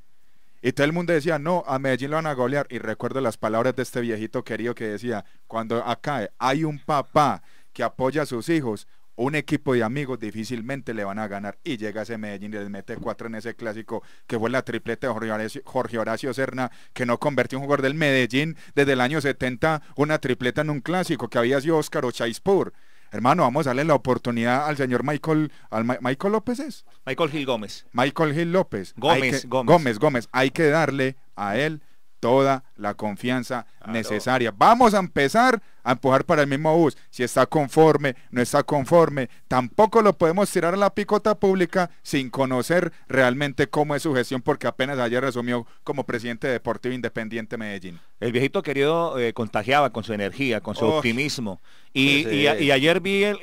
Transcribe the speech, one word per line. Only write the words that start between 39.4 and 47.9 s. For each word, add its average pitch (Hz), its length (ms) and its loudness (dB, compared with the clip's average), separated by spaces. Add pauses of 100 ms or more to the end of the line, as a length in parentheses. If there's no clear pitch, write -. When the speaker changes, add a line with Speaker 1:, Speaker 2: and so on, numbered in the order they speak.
Speaker 1:
tampoco 160 540 4
lo 202 160 4
podemos 180 340 2
tirar 170 220 0
a 190 40 0
la 202 160 2
picota 208 460 0
pública 185 500 2 (140)
sin 135 260 -2
conocer 135 640 0 (160)
realmente 131 640 2
cómo 147 260 0
es 135 80 -4
su 156 100 0
gestión, 127 280 0
porque 135 260 -2
apenas 131 320 -2
ayer 120 240 0
asumió 120 420 -2 (200)
como 143 180 -4
presidente 120 440 -6
de 131 60 0
Deportivo 120 400 -4
Independiente 113 640 -6
Medellín. 98 460 -10 (180)